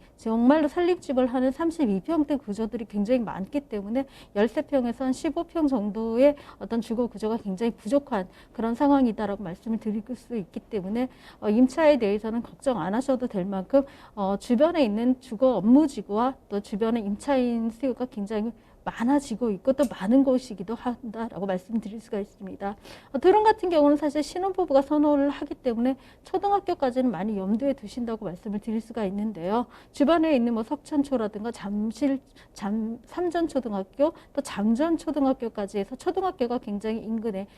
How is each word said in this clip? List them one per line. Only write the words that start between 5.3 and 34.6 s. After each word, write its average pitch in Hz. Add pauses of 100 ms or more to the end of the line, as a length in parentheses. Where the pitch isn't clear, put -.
평 320
정도의 226 (240)
어떤 220
주거 233
구조가 220
굉장히 214
부족한 233 (240)
그런 233
상황이다라고 226
말씀을 196
드릴 214 (120)
수 -
있기 208
때문에, 214 (320)
어, 214
임차에 254
대해서는 220
걱정 233
안 185
하셔도 254
될 190
만큼, 202 (320)
어, 196
주변에 294
있는 233
주거 247
업무지구와 240 (140)
또 202
주변의 226
임차인 233
수요가 247
굉장히 214 (340)
많아지고 240
있고 202
또 294
많은 240
곳이기도 226
한다라고 226
말씀드릴 208
수가 208
있습니다. 196 (340)
어, 262
드론 392
같은 427
경우는 294
사실 294
신혼부부가 359
선호를 294
하기 285
때문에 247 (260)
초등학교까지는 349
많이 202
염두에 220
두신다고 226
말씀을 196
드릴 220
수가 220
있는데요. 202 (260)
주변에 320
있는 240
뭐 226
석천초라든가 233
잠실, 220 (320)
잠-, 220
삼전초등학교, 302 (180)
또 285
잠전초등학교까지 254